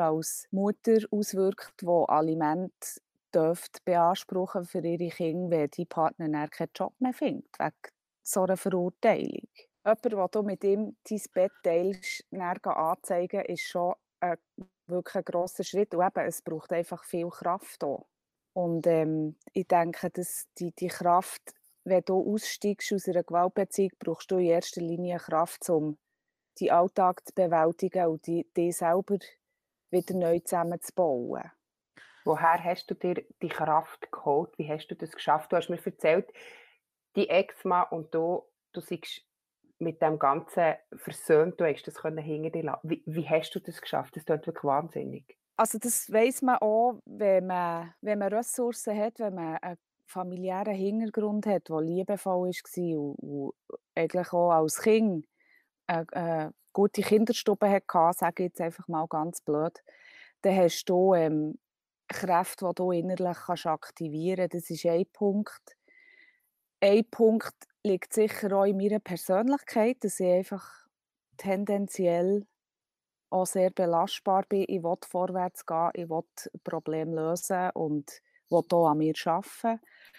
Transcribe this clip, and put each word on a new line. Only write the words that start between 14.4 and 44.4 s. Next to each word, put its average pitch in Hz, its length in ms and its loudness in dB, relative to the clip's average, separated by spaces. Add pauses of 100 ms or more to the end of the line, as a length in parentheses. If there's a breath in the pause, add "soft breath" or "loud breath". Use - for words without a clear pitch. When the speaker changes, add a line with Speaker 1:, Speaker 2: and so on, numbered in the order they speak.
Speaker 1:
wirklich 175 280 -4
ein 185 80 -2
grosser 175 400 -4
Schritt. 202 300 -2
Und 175 120 4
eben, 180 220 0
es - 140 -6
braucht 160 320 -6
einfach 170 320 -4
viel 170 240 -4
Kraft - 540 -6
auch. 143 240 -6 (460)
Und, 170 340 0
ähm, 156 500 2 (160)
ich 185 140 -2
denke, 170 420 2
dass - 380 -8 (100)
die, 175 180 -6
die 180 120 -6
Kraft, - 680 0 (300)
wenn 185 200 4
du 190 300 0
aussteigst - 600 -4
aus 190 140 -2
einer 175 160 0
Gewaltbeziehung, 185 760 0
brauchst - 320 -6
du 185 60 2
in 180 100 4
erster 175 340 2
Linie 170 380 -4
Kraft, - 500 -2
um 151 280 2 (600)
den - 120 2
Alltag 180 560 2
zu - 80 -18
bewältigen 170 720 2
und 160 200 -2
die, 170 280 -2
dich 175 220 0
selber 185 400 0 (720)
wieder 185 240 0
neu 175 240 2
zusammenzubauen. 165 1120 -2 (720 loud breath)
Speaker 2:
Woher 165 400 2
hast 180 280 -4
du 185 40 -4
dir 180 300 -4 (160)
die 170 60 -4
Kraft 156 640 -2
geholt? - 460 -2
Wie 151 120 -6
hast 151 180 -8
du - 80 -10
das - 180 -12
geschafft? 151 380 -2
Du - 60 2
hast 165 120 -4
mir 170 140 -6
erzählt, 175 480 0 (840 loud breath)
die 202 140 0
Ex-Mann 180 600 0
und 160 220 -8
du, 165 300 0 (300)
du 175 80 -10
seist - 440 -12 (540)
mit 165 220 -4
dem 156 180 2
Ganzen 156 560 2 (200)
versöhnt, 160 640 2
du 175 60 2
hast 147 220 -2
das 156 80 -14
können 160 280 -6
hinter 156 280 -4
dir 160 120 -4
lassen. 151 260 -4
Wie, - 160 -4
wie 160 240 -4
hast 160 260 0
du 190 40 -6
das - 220 -14
geschafft? - 340 -6
Das 156 100 -12
klingt 156 220 -2